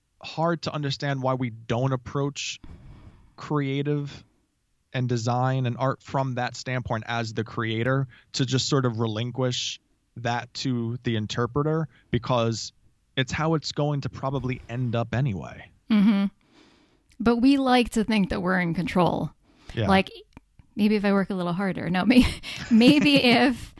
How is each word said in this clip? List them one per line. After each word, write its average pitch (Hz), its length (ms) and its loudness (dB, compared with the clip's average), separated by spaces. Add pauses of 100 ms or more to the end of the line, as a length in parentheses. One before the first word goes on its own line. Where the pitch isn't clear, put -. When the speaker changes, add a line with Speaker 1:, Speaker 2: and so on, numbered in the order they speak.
(220)
Speaker 1:
hard 165 420 -2
to 156 100 -6
understand 139 480 -4
why 131 120 0
we 127 160 -2
don't 117 420 -2
approach 139 680 -4 (760)
creative 143 880 -4 (720)
and 127 160 -2
design 123 560 0
and 120 120 -2
art 131 240 -2
from 135 340 -2
that 123 200 -4
standpoint 120 520 -6
as 117 260 -4
the 110 100 -4
creator, 117 640 -2 (260)
to 139 120 -2
just 127 240 -2
sort 135 160 2
of 117 140 -2
relinquish 120 800 -4 (380)
that 117 360 -4
to 120 500 -4
the 117 120 -2
interpreter, 143 720 -2 (240)
because 117 600 -2 (460)
it's 131 140 -2
how 160 240 0
it's - 160 -6
going 147 300 -2
to 127 80 -8
probably 127 600 -6
end 120 260 -4
up 117 200 -2
anyway. 127 500 -4 (240)
Speaker 2:
Mm-hmm. 208 360 4 (920)
But 233 180 2
we 269 200 6
like 247 340 4
to 220 120 0
think 214 260 2
that 202 120 -4
we're 185 180 2
in 170 160 0
control. 170 560 0 (420)
Speaker 1:
Yeah. 110 140 0
Speaker 2:
Like, 98 240 4 (640)
maybe 208 200 2
if 202 100 0
I 202 80 2
work 196 180 0
a 196 40 -4
little 175 180 -4
harder. 180 360 -4
No, 185 160 0
may-, 247 220 8 (220)
<laughs> - 220 -10
maybe 277 440 8
Speaker 1:
<laughs> 269 80 4
Speaker 2:
if, 247 560 2